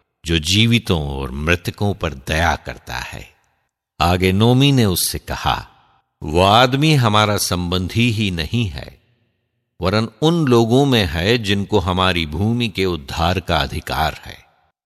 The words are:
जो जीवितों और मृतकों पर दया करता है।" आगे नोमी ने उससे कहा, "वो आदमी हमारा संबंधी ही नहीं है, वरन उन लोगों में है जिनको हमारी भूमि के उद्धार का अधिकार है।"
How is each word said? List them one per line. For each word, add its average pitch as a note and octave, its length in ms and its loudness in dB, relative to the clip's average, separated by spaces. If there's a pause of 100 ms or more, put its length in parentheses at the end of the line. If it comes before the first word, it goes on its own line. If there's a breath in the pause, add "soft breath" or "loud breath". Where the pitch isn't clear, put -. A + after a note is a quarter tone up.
(260)
जो E2 140 0
जीवितों F#2+ 720 0
और C2+ 220 -8
मृतकों F2 640 -4
पर E2 200 -6
दया D#2 420 -2
करता - 400 -14
है।" - 400 -12 (680)
आगे F2+ 300 2
नोमी B2 400 4
ने B2+ 140 4
उससे - 340 -2
कहा, - 520 -4 (540)
"वो D#2 160 0
आदमी B2+ 520 4
हमारा G#2+ 440 2
संबंधी F#2 760 -2
ही G#2 200 -2
नहीं F2 340 -4
है, C2 360 -12 (800)
वरन G#2 280 0 (120)
उन E3 240 2
लोगों A#2+ 400 4
में A#2+ 200 2
है F2 320 0
जिनको G2+ 420 0
हमारी F2+ 460 0
भूमि G#2+ 440 -2
के F#2+ 160 -2
उद्धार E2+ 540 -2
का E2+ 180 -2
अधिकार D2+ 680 -4
है।" - 200 -20 (400)